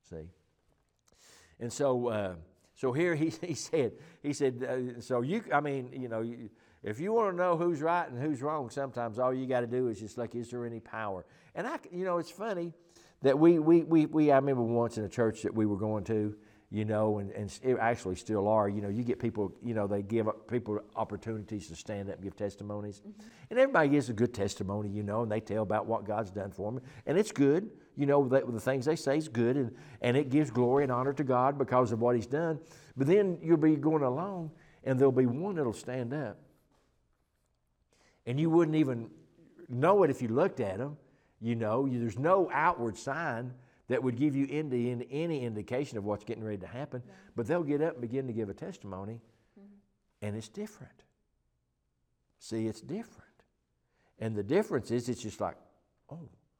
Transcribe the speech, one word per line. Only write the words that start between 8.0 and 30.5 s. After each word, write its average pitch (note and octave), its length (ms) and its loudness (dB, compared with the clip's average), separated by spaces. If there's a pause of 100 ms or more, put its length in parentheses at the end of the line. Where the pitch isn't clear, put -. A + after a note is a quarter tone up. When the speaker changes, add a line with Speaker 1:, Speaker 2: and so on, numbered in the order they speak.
Speaker 1:
and B2 120 -8
who's C#3 220 -4
wrong, D3 280 -4
sometimes A#2+ 480 -6
all B2+ 160 2
you C3 120 -4
gotta B2 200 0
do B2 220 0
is G#2+ 100 -4
just G#2+ 200 -12
like, A#2 180 -6
"Is A#2 140 -8
there A#2+ 140 -8
any A#2 160 -8
power?" G#2 460 -8 (280)
And G3 120 -6
I, D4+ 120 -6 (120)
you F3 140 -6
know, F3 140 0
it's E3+ 120 -6
funny F3+ 420 -6 (500)
that C3+ 160 6
we, E3+ 200 8
we, D#3+ 240 6
we, D#3 240 6
we, D3+ 240 4
I C#3 60 8
remember C3+ 260 4
once A#2 360 0
in G#2+ 60 -2
a G2 40 -6
church A2 340 0
that G2 120 -2
we G#2+ 120 4
were G#2 100 2
going G#2+ 280 -2
to, G#2+ 300 -2 (380)
you G#2+ 120 -2
know, G#2+ 340 2
and, G2 140 -6
and G#2 300 -8
it B2+ 160 2
actually A2 380 0
still G#2 320 0
are, G#2+ 200 4
you G2+ 120 -4
know, G2+ 80 -6
you A2 160 -2
get A#2 160 -2
people, G#2 420 -2
you A#2 120 -6
know, G#2+ 120 0
they G2+ 160 -2
give G#2+ 240 0
up - 240 -6
people G#2+ 300 -4 (160)
opportunities G#2 720 -8
to E2 80 -14
stand G2+ 320 -8
up F#2+ 80 -8
and F2+ 80 -14
give F#2 100 -8
testimonies. G#2 680 -8
Speaker 2:
Mm-hmm. - 280 -20 (220)
Speaker 1:
And A3+ 100 -2
everybody G#3 300 6
gives C#3 180 4
a A#2+ 60 -4
good A#2 200 2
testimony, G2+ 540 -4
you G#2 160 -6
know, A2 180 -2
and A2+ 80 -4
they G#2+ 80 0
tell G#2+ 240 -4
about G2+ 240 0
what G#2+ 180 -2
God's G#2 260 0
done G2 200 -6
for F#2+ 220 -6
'em. B2+ 80 -6 (260)
And D3 100 2
it's G#3 140 4
good, D3 400 4 (240)
you C#3 120 0
know, C#3+ 220 6
that, B2+ 220 4
the A2+ 80 -2
things C3 280 0
they D#3+ 100 2
say C#3+ 220 2
is D3+ 100 -4
good, A#2+ 280 2
and, A#2+ 200 -2 (240)
and A#2+ 160 4
it A2+ 140 2
gives C#3+ 200 4